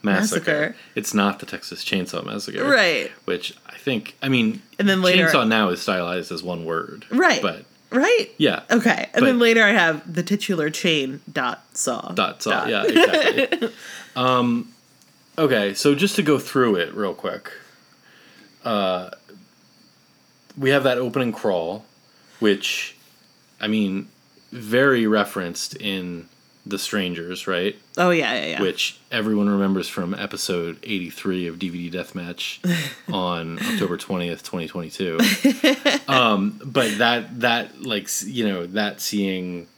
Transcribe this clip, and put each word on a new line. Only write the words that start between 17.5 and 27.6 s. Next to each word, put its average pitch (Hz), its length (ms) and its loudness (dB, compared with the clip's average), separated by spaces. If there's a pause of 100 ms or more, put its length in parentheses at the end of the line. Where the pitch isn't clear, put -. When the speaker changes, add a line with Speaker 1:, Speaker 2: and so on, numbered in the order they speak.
Speaker 1:
Uh, 95 460 0 (1500)
we 135 120 2
have 139 140 4
that 127 140 2
opening 123 340 0
crawl, 95 540 -2 (540)
which, - 560 2 (640)
I 107 80 -4
mean, 101 400 0 (440)
very 120 560 2
referenced 98 680 0
in 90 520 -6 (380)
The 98 120 -6
Strangers, 90 680 -6
right? 92 280 -2 (220)